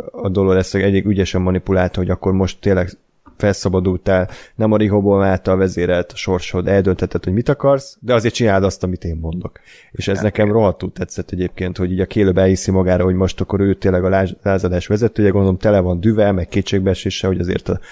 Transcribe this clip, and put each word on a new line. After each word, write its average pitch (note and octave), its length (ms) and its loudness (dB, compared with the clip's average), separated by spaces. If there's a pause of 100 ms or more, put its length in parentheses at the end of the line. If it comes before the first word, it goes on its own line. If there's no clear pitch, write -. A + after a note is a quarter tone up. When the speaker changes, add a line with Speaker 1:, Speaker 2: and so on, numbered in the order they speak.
(100)
Speaker 1:
a - 180 -8
Dolores, F#2+ 460 2
egyik G2 300 2
ügyesen F#2+ 360 0
manipulálta, F#2 580 0
hogy F#2 120 -2
akkor F#2+ 220 -2
most F#2+ 280 -2
tényleg F#2 280 0 (480)
felszabadultál, F#2 920 0 (260)
nem A2 180 0
a G#2+ 40 4
Rehoboam G2+ 460 2
által F#2+ 340 0
vezérelt F2+ 560 0
a - 40 -20
sorsod, F2+ 520 -4
eldöntheted, F#2+ 560 0
hogy F#2 80 -2
mit A2+ 160 0
akarsz, C#3 520 0
de A#2+ 140 0
azért A2+ 200 0
csináld G2 300 2
azt, F#2+ 180 -2
amit F#2 220 -4
én E2 120 -6
mondok. E2 440 -10 (320)
És - 160 -8
ez G2 80 0
Speaker 2:
Ja. - 60 -6
Speaker 1:
nekem G#2 300 0
rohadtul G2 400 0
tetszett - 380 -10
egyébként, F2+ 460 -6
hogy F2+ 160 -2
így F#2 80 -2
a F#2+ 60 0
Caleb F#2+ 320 2
elhiszi F#2+ 320 2
magára, F#2 340 2
hogy F#2 100 2
most F#2 260 0
akkor G2 200 -2
ő G2 140 2
tényleg F#2 300 0
a F#2 40 0
láz-, F#2+ 340 0
lázadás F2+ 440 0
vezetője, G#2+ 440 2
gondolom F#2+ 280 2
tele G#2 220 4
van F2+ 200 0
düvel, G#2+ 320 2
meg F2+ 160 -2
kétségbeeséssel, F#2+ 800 -2
hogy F2+ 100 -2
azért F2+ 280 -4
a - 120 -2 (120)